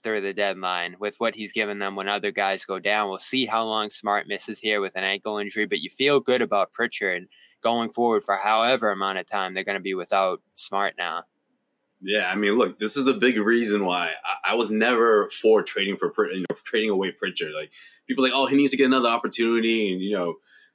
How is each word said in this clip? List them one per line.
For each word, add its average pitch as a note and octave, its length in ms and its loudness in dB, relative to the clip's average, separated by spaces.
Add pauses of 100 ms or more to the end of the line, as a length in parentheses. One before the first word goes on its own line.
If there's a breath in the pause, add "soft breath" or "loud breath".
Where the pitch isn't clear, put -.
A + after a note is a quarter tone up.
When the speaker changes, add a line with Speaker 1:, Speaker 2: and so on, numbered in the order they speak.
Speaker 1:
through A2 200 -2
the G2 120 -2
deadline F#2 640 -2
with G#2 200 -4
what A2+ 160 -2
he's G#2 180 -12
given G#2 240 -2
them G2 180 -4
when G2 120 -4
other G2+ 240 -2
guys F#2+ 340 -2
go F#2+ 140 -4
down. G2+ 300 0
We'll F#2+ 100 -6
see C3 260 -2
how A2+ 200 0
long A2 260 -4
Smart G2+ 360 -2
misses G2+ 320 -8
here G#2+ 220 0
with F#2+ 140 -4
an F#2+ 80 -6
ankle G2 340 -4
injury, G#2 300 -4
but F#2 120 -2
you F2 100 -10
feel C#3 300 2
good B2 220 2
about G2+ 320 0
Pritchard F#2 540 -4 (340 soft breath)
going A#2 300 -2
forward A#2 320 2
for G2+ 120 0
however A2 540 2
amount G2 300 -2
of F2+ 80 -8
time F#2+ 260 -4
they're F#2+ 100 -4
gonna G2 160 -4
be F#2+ 140 -4
without F#2 480 0 (140)
Smart G2 420 -4
now. E2+ 260 -4 (800)
Speaker 2:
Yeah, F#2+ 280 0
I F#2+ 40 -2
mean, G2+ 220 2
look, A#2+ 220 0
this G#2+ 180 -2
is C3 100 0
a C3+ 60 4
big A#2 240 2
reason G#2+ 480 2
why F2 260 0 (140)
I, F#2+ 280 -4
I - 20 2
was A2+ 160 0
never A2 580 4
for A2 320 4
trading G2 360 -2
for F2 120 0
Prit-, F2+ 240 0
you F#2+ 160 -4
know, - 140 -4
trading A2 260 0
away F#2+ 220 0
Pritchard. E2+ 420 -6
Like, D2+ 160 -8 (380 loud breath)
people C3 180 2
are B2+ 40 4
like, B2 60 -2
"Oh, C3+ 120 2
he C3+ 80 2
needs C#3 160 6
to B2+ 60 -2
get C3 100 6
another B2+ 220 4
opportunity," A2+ 840 2
and, F#2 80 -4
you G2+ 140 -2
know, F2 220 -2 (360 soft breath)